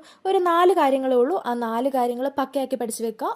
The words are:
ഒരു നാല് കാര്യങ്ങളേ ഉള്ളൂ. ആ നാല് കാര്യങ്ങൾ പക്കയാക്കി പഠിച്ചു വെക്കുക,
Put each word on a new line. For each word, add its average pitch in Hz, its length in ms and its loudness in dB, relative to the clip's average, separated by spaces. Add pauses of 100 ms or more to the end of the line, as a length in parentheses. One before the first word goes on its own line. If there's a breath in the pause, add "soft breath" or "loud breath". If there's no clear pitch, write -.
(260 loud breath)
ഒരു 381 120 2
നാല് 359 360 4
കാര്യങ്ങളേ 262 420 2
ഉള്ളൂ. 269 300 2
ആ 240 80 -2
നാല് 240 360 -2
കാര്യങ്ങൾ 247 380 -2
പക്കയാക്കി 269 480 -4
പഠിച്ചു 226 260 -6
വെക്കുക, 233 340 -6